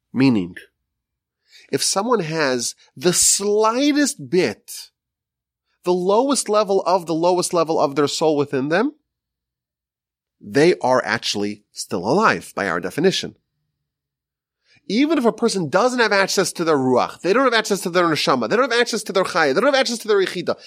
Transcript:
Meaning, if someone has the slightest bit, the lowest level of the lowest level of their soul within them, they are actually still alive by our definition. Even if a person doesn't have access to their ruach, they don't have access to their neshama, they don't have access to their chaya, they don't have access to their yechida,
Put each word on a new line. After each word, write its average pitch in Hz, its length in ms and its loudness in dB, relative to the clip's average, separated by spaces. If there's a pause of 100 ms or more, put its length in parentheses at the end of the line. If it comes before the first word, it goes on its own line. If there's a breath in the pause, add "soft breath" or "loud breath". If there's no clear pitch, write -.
(140)
Meaning, 113 420 0 (1120 soft breath)
if 135 140 -4
someone 208 380 -2
has 147 540 -4 (200 soft breath)
the 165 180 0
slightest 220 1160 0
bit, - 600 -2 (960)
the 180 100 0
lowest 208 540 0
level 208 380 0
of 175 220 0
the 165 60 -4
lowest 175 400 0
level 165 240 0
of 143 200 0
their 147 100 2
soul 160 300 0
within 139 320 -2
them, 214 260 0 (1400)
they 139 380 2
are 127 260 2
actually 104 680 -4
still 98 360 -6
alive 156 460 0
by 98 140 -2
our 85 100 -2
definition. 147 560 -2 (1600 soft breath)
Even 285 280 2
if 240 60 0
a 220 60 4
person 190 380 -2
doesn't 240 300 2
have 220 120 2
access 196 400 0
to - 120 -6
their 160 120 4
ruach, 127 460 0
they 170 100 0
don't 254 120 2
have 247 100 2
access 214 280 -2
to 185 100 -6
their 175 160 2
neshama, 135 420 0
they 170 60 0
don't 240 160 0
have 240 100 2
access 233 220 -4
to 202 100 -8
their 190 100 2
chaya, 160 300 0
they 175 80 0
don't 277 100 2
have 269 80 2
access 233 200 -4
to - 80 -12
their 208 120 2
yechida, 175 460 -4